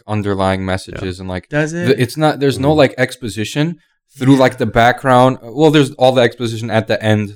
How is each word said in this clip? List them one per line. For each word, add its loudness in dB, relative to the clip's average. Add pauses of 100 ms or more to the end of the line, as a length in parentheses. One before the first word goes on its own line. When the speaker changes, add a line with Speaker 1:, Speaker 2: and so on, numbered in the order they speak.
Speaker 1:
underlying -2
messages -8
Speaker 2:
Yeah. -16
Speaker 1:
and, -12
like, -10
Speaker 3:
Does -4
it? -6
Speaker 1:
the, 0
it's -4
not, 0
there's 0
no, 0
Speaker 2:
Mm-hmm. 2
Speaker 1:
like, 4
exposition -4 (380)
through, 4
Speaker 3:
Yeah. 4
Speaker 1:
like, 2
the -2
background. 2
Well, 0
there's 4
all 2
the 2
exposition -2
at 0
the -2
end, 0